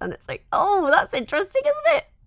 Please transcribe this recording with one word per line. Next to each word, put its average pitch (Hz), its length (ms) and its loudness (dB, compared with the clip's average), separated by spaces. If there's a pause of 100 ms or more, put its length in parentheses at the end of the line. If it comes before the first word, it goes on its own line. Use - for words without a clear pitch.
And 180 120 -6
it's - 160 -14
like, - 240 -10
Oh, 370 380 2
that's - 240 2
interesting, 302 500 -2
isn't 605 320 2
it? - 80 -2 (220)